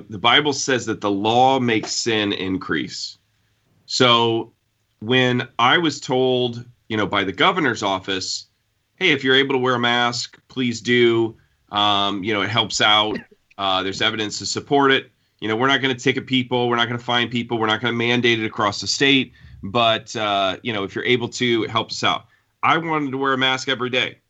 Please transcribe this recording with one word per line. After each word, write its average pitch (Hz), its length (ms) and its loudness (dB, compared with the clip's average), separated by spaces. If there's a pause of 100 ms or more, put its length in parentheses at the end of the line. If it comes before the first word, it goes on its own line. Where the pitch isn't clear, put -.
the 110 80 -10
Bible 131 340 4
says 127 360 -2
that 104 120 -4
the 104 100 -2
law 120 480 4
makes 113 360 0
sin 107 400 -2
increase. 87 840 -6 (680)
So 117 680 2 (480)
when 123 480 2 (120)
I 131 180 4
was 160 240 -2
told, 127 640 0 (240)
you 110 80 -2
know, 104 100 0
by 143 160 0
the 95 80 -4
governor's 156 500 0
office, 95 640 -4 (500)
"Hey, 185 140 2
if 131 120 0
you're 131 120 4
able 139 200 2
to 127 40 2
wear 127 160 2
a 120 40 -2
mask, 120 580 0 (120)
please 120 320 -4
do. 117 560 2 (340)
Um, 101 500 0
you 107 120 -2
know, 101 80 0
it 98 80 -2
helps 110 320 -2
out. 107 360 2 (400)
Uh, 95 240 0
there's 95 200 -4
evidence 110 380 -4
to 101 60 -10
support 139 460 2
it. 131 180 0 (300)
You 104 80 -8
know, 110 80 0
we're 123 120 0
not 135 140 2
gonna 131 140 -2
ticket 127 320 -2
people. 123 400 0
We're 120 80 0
not 117 120 0
gonna 120 120 -6
fine 120 300 -2
people. 120 280 -4
We're 110 100 0
not 107 120 0
gonna 117 160 -2
mandate 120 460 2
it 110 40 -4
across 104 360 -2
the 98 60 -8
state. 139 440 2 (320)
But, 110 540 0
uh, 98 460 0
you 120 100 -6
know, 101 100 -4
if 95 120 -8
you're 110 100 -6
able 120 240 0
to, 117 340 0
it - 60 -6
helps - 340 -4
us 113 60 0
out." - 160 -2 (360)
I 147 160 2
wanted 156 340 -4
to 131 60 -6
wear 135 140 0
a 131 60 0
mask 131 320 -2
every 127 200 -2
day 120 280 -2 (120)